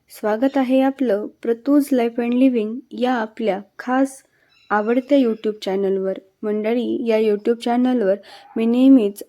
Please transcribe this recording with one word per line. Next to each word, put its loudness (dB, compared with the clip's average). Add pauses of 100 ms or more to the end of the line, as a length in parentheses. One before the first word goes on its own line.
(120)
स्वागत -2
आहे 0
आपलं -2 (160)
प्रतूज 0
Life 0
and -2
Living 2 (200)
या -2
आपल्या -4 (200)
खास -2 (540)
आवडत्या 0
YouTube -2
चॅनलवर. -2 (240)
मंडळी, -2
या 2
YouTube 0
चॅनलवर 0 (400)
मी 0
नेहमीच 4